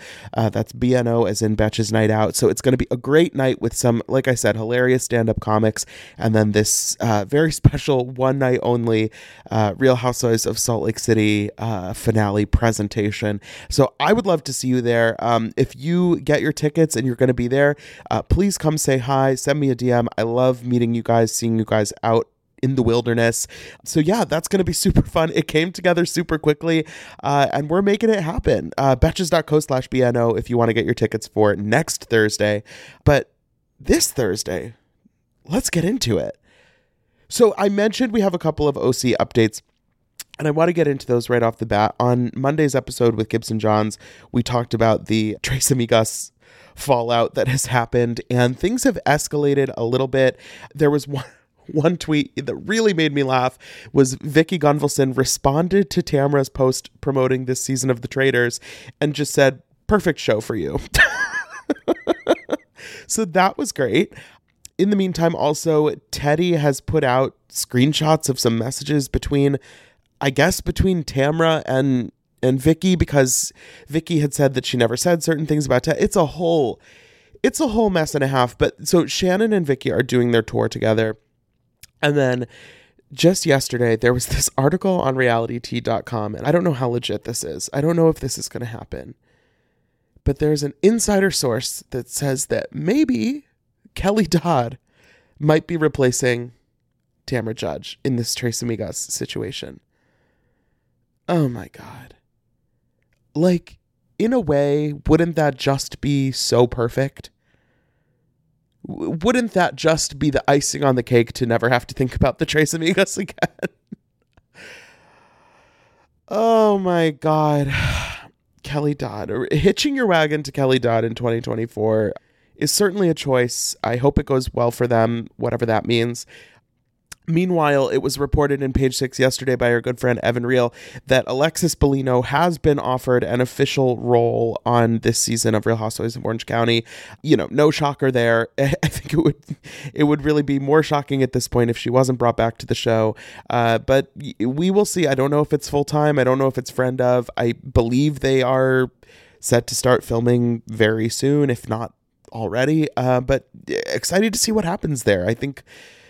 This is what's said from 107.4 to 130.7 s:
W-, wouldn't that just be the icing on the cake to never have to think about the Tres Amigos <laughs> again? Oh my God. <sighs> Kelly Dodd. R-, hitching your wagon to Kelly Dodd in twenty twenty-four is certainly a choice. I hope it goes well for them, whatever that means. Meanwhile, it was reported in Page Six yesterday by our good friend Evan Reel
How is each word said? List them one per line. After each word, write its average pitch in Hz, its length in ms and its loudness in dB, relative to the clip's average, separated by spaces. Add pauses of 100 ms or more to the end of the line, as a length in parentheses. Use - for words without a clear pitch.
W-, - 340 -6
wouldn't 240 320 0
that 175 220 2
just 156 440 0
be 151 100 2
the 135 180 -2
icing 143 360 0
on 135 120 4
the 123 80 -2
cake 117 300 2
to - 120 -4
never 117 240 2
have 120 180 0
to - 60 -16
think 127 220 -2
about - 240 0
the 165 60 0
Tres 151 280 0
Amigos 170 440 0
<laughs> - 20 -8
again? 196 160 -8 (3000)
Oh 220 500 2
my 175 340 2
God. 147 640 0 (440)
<sighs> - 460 -20
Kelly 147 300 -2
Dodd. 107 380 -8
R-, 110 200 -4
hitching 196 440 0
your 254 120 0
wagon 156 360 2
to 139 80 -12
Kelly 131 280 2
Dodd 113 240 0
in 113 120 -4
twenty 117 260 -2
twenty-four 110 720 -2 (420)
is - 160 -2
certainly 196 380 0
a 165 40 2
choice. 127 680 -2
I 117 120 -2
hope 135 240 2
it 147 60 -4
goes 131 280 -2
well 120 180 0
for 123 160 -2
them, 117 400 0 (100)
whatever 117 280 -2
that 113 220 0
means. 120 380 0 (1000)
Meanwhile, 160 640 2
it 131 120 0
was 135 200 -4
reported 143 420 0
in 135 120 -4
Page 131 240 0
Six 127 200 -4
yesterday 127 380 0
by 123 160 0
our 117 80 2
good 123 180 -6
friend 123 240 0
Evan 120 240 0
Reel 120 280 2 (340)